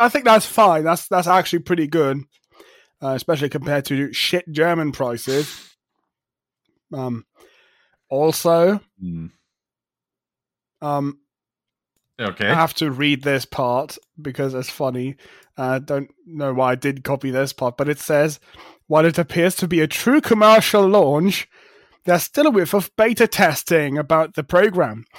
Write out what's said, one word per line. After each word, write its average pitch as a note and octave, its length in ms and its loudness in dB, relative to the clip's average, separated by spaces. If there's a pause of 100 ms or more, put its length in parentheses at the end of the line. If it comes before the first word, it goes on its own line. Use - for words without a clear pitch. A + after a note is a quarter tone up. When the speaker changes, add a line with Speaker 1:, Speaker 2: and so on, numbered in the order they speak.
Speaker 1:
I A#3+ 80 4
think C4 160 -2
that's A3 220 6
fine. E3+ 380 4
That's, E3 240 -2
that's F3+ 200 0
actually F3+ 320 2
pretty E3 260 -2
good, C#3+ 320 0 (840)
uh, C3+ 80 -4
especially C#3+ 400 -2
compared C#3+ 360 -4
to C#3 260 -4
shit - 380 -4
German D#3+ 420 0
prices. C3 840 -6 (1160)
Um, B2+ 340 -8 (840)
also, E3+ 720 2 (200)
Speaker 2:
Hmm. F2+ 260 -10 (1500)
Speaker 1:
um, C#3+ 400 -4 (1000)
Speaker 2:
Okay. A#2 280 -4
Speaker 1:
I G3+ 60 2
have D#3+ 200 0
to D#3 160 -4
read C#3 320 -2
this C#3 220 -2
part C3 520 -4 (240)
because C3+ 340 -6
it's B2+ 160 -8
funny. C3 440 -6 (420)
Uh, C3 220 -4
don't C#3 320 -6 (160)
know D3 260 -6
why B2+ 200 0
I - 20 0
did C3+ 300 -6
copy C#3 260 -6
this C3+ 220 -2
part, B2 240 -6
but C#3+ 120 -4
it D3 120 -4
says, D3+ 400 0 (480)
"While D#3 160 4
it E3 140 2
appears F3 380 0
to F3+ 120 -4
be E3 120 0
a D#3 60 2
true C#4 340 2
commercial G#3+ 640 4
launch, F#3 640 2 (560)
there's F3 200 2
still D4+ 240 2
a - 20 2
whiff G3 240 0
of G3 220 -2
beta A3+ 320 2
testing D3+ 680 0
about D#3 360 0
the D3+ 80 -6
program. F3 640 0 (140)